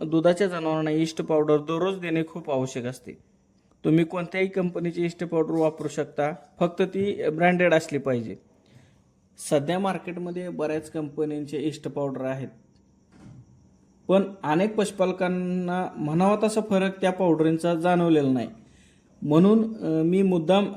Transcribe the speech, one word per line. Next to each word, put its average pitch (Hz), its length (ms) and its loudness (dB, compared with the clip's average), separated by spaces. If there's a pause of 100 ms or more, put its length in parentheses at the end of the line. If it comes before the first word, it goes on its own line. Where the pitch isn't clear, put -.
दुधाच्या 175 400 2
जनावरांना 156 440 -2
ईस्ट 160 320 -2
पावडर 151 340 2
दररोज 165 440 -2
देणे 160 280 -2
खूप 160 220 -12
आवश्यक 131 340 -2
असते. - 280 -10 (720)
तुम्ही 160 200 4
कोणत्याही 180 420 -4
कंपनीची 175 580 -4
ईस्ट 175 200 -6
पावडर 160 280 0
वापरू 156 360 0
शकता, 147 440 -4 (280)
फक्त 175 220 0
ती 196 480 -2
ब्रँडेड 175 440 4
असली 160 240 0
पाहिजे. 127 380 -4 (1120)
सध्या 160 280 0
मार्केटमध्ये 180 680 -6
बऱ्याच 156 420 -4
कंपन्यांचे 151 760 -4
ईस्ट 147 220 -6
पावडर 135 360 -4
आहेत, 131 240 -6 (1600)
पण 190 160 6 (180)
अनेक 180 320 0
पशुपालकांना 180 1200 -2
म्हणावा 170 460 2
तसा 220 180 0 (100)
फरक 190 300 0
त्या 185 120 2
पावडरींचा 165 640 2
जाणवलेला 165 560 4
नाही. 123 180 0 (720)
म्हणून, 196 540 4
अ, 160 260 0
मी 180 200 2
मुद्दाम 185 540 2